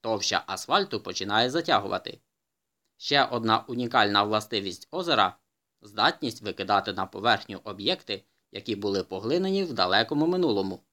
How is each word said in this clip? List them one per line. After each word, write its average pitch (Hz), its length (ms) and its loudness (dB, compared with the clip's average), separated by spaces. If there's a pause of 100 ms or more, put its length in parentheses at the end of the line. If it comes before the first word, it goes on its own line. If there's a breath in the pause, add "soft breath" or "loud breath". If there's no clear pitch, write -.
Товща 104 460 0
асфальту 135 520 -2
починає 101 500 0
затягувати. 117 680 0 (800)
Ще 143 280 2
одна 113 340 2
унікальна 117 640 2
властивість 104 680 -2
озера — 147 460 2 (440)
здатність 107 600 0
викидати 98 520 0
на 95 120 -2
поверхню 101 580 -2
об'єкти, 101 600 -6 (280)
які 101 240 -6
були 98 280 -2
поглинені 180 600 -2
в 160 100 -6
далекому 113 540 2
минулому. 107 640 0